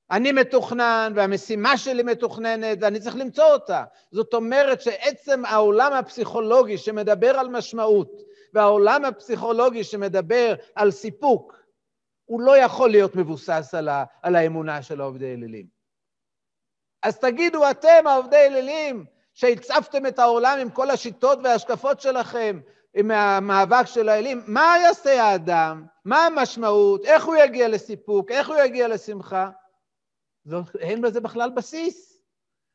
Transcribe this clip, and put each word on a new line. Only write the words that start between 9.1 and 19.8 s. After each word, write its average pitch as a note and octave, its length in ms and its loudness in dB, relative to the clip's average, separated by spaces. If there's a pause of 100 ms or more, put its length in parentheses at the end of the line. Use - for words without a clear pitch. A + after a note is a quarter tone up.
שמדבר G3+ 720 -2 (200)
על G#3 160 2
סיפוק, A3 680 -4 (680)
הוא A#3 160 -8
לא C4+ 160 6
יכול B3 340 4
להיות G3+ 260 4
מבוסס D#3+ 580 -6
על D#3 140 -6
ה-, C#3+ 160 -4 (180)
על F3 140 0
האמונה D#3+ 460 -2
של C#3+ 180 -12
העובדי C3 320 -10
אלילים. A2+ 340 -14 (1400)
אז A3 160 -4
תגידו D4 520 0
אתם, D#4+ 360 6
העובדי C4+ 300 2
אלילים, C#4 680 2 (300)
שהצפתם C4+ 720 -2